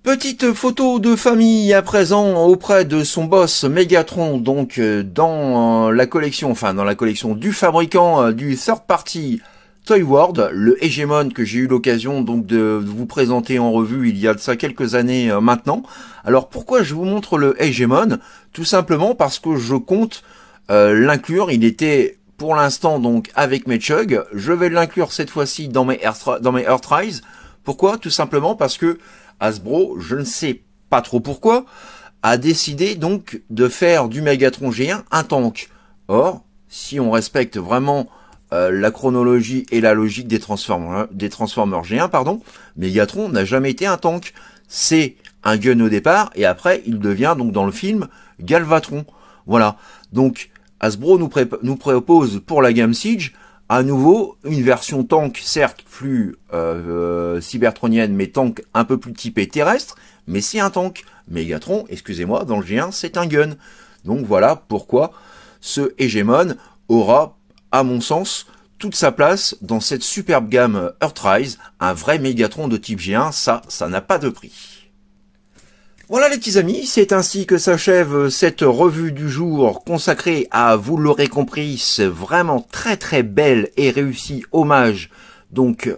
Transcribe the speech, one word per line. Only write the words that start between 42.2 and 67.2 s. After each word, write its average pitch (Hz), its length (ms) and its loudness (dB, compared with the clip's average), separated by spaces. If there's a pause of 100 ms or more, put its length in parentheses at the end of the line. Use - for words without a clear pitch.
Megatron 107 500 -2
n'a 110 160 0
jamais 131 280 0
été 147 140 -4
un 262 120 0
tank. 170 360 -4 (360)
C'est 156 480 0 (260)
un 107 140 2
gun 117 240 4
au 110 80 4
départ, 165 460 2
et 98 100 0
après, 170 400 0
il 113 140 -4
devient 104 380 0
donc 120 140 -2
dans 98 140 0
le 98 80 -4
film 196 340 -4 (320)
Galvatron. 156 680 0 (420)
Voilà. 107 280 2 (380)
Donc, 127 360 -2 (300)
Hasbro 117 380 2
nous 170 100 0
prép-, 127 340 -2
nous 131 140 -2
propose 131 720 2
pour 151 160 0
la 123 100 4
gamme 117 220 2
Siege, 196 400 -4 (340)
à 123 140 2
nouveau, 143 600 2
une 147 180 -4
version 127 420 0
tank, 147 400 -2
certes - 460 -2
plus, 127 460 -4 (180)
euh, 85 840 -4
euh, 85 40 -6
cybertronienne, 113 720 0
mais 98 140 -2
tank 127 340 -4 (140)
un 117 100 2
peu 131 140 -2
plus 120 140 -14
typé 110 340 -4
terrestre, 175 480 -2 (320)
mais 190 120 -4
c'est 214 200 -6
un 196 100 0
tank. 185 340 -6 (240)
Megatron, 82 600 -6
excusez-moi, 90 540 -6
dans 113 160 -4
le 92 60 -8
G 104 120 -4
un, 175 140 -4
c'est - 260 -8
un 175 80 -2
gun. 151 300 0 (480)
Donc 120 200 -4
voilà 104 320 4 (120)
pourquoi 123 460 -2 (480)
ce - 360 -4
Hegemon 123 560 2 (360)
aura, 117 500 2 (320)